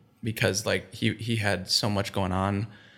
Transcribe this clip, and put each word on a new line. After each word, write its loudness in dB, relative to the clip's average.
because, 0
like, -2
he, 0
he -2
had 0
so 2
much 0
going 0
on 2